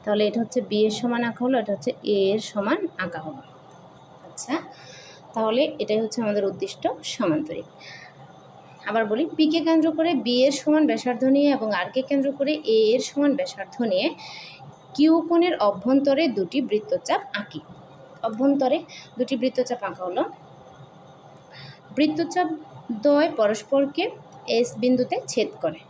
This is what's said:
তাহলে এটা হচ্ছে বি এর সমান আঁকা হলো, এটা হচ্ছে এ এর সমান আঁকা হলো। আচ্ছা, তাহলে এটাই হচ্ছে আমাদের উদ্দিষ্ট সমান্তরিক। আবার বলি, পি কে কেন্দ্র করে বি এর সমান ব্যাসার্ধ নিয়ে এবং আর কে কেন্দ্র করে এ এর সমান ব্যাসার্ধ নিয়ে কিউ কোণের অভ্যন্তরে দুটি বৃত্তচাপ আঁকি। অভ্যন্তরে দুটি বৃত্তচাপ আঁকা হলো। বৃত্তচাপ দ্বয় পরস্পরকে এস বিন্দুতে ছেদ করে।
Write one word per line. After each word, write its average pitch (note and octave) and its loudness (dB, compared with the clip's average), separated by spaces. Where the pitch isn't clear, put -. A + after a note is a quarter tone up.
তাহলে G#3 0
এটা A3 -2
হচ্ছে A#3 -2
বি G#3+ 0
এর G#3+ 0
সমান A#3+ -2
আঁকা A3+ -8
হলো, C4 2
এটা G3+ -4
হচ্ছে A#3+ -4
এ G3+ 2
এর A3 0
সমান G#3+ -2
আঁকা E3 -8
হলো। C3+ -12
আচ্ছা, - -8
তাহলে A3 0
এটাই G#3+ 0
হচ্ছে A3 -4
আমাদের G#3 0
উদ্দিষ্ট F#3 -8
সমান্তরিক। - -2
আবার A3 0
বলি, A#3+ 0
পি D#4 4
কে E4 2
কেন্দ্র E4 4
করে E4 2
বি B3 2
এর C#4 2
সমান D#4 4
ব্যাসার্ধ B3 -2
নিয়ে C#4+ 6
এবং G#3+ -4
আর F#3 -4
কে C4 0
কেন্দ্র C#4 2
করে C#4 0
এ - 6
এর B3+ 2
সমান C#4+ 2
ব্যাসার্ধ F#3+ -8
নিয়ে G3+ 0
কিউ D#4+ 6
কোণের E4+ 4
অভ্যন্তরে C4+ 2
দুটি F#3+ -2
বৃত্তচাপ G#3 0
আঁকি। - -12
অভ্যন্তরে C4+ 2
দুটি B3+ -2
বৃত্তচাপ B3 -2
আঁকা F3+ -10
হলো। G#3 -2
বৃত্তচাপ D#4 0
দ্বয় D4 6
পরস্পরকে C#4 0
এস A#3+ 2
বিন্দুতে B3+ 2
ছেদ F3 -2
করে। - -4